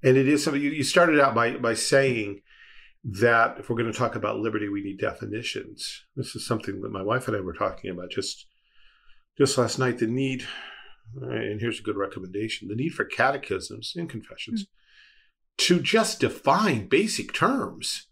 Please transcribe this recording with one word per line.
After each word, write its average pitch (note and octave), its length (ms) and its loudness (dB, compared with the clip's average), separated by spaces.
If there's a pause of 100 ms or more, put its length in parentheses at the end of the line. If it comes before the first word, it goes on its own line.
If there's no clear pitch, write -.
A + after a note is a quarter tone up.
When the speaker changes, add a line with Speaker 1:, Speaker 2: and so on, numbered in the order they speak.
Speaker 1:
And C3 160 8
it C3+ 100 4
is D3 160 4
something, C#3+ 160 0
you, C#3+ 100 0
you D3+ 120 -2
started D#3+ 380 6
out C3+ 140 4
by, A#2 220 2
by A#2 180 0
saying A#2 680 2 (640)
that A#2 540 4
if - 120 -10
we're A#2 80 0
gonna A2+ 140 0
talk A#2 220 -2
about G#2+ 260 -2
liberty, G#2 280 -2
we G2+ 140 -4
need G2 160 -8
definitions. - 1040 -8 (120)
This C3 200 -8
is - 100 -10
something G2+ 360 -4
that - 100 -8
my F#2+ 100 -6
wife A2+ 260 -2
and G#2+ 80 -2
I G2+ 40 -2
were F#2 140 -6
talking G2 360 -4
about F2 200 -10
just, - 360 -8 (920)
just C3+ 180 4
last A#2 220 0
night, B2+ 200 0
the A#2 80 0
need, C3 380 -2 (760)
and A2 400 -6
here's A#2 180 -4
a - 40 -18
good G2 120 -4
recommendation: G2 720 -6
the G#2 80 -6
need C#3+ 160 -2
for - 140 -4
catechisms A#2+ 920 -2
and E3+ 140 -6
confessions G3+ 540 -8
Speaker 2:
Mm. - 20 -16 (1000)
Speaker 1:
to F3 140 6
just A3 400 2
define C#3 680 2
basic - 440 2
terms. - 800 -2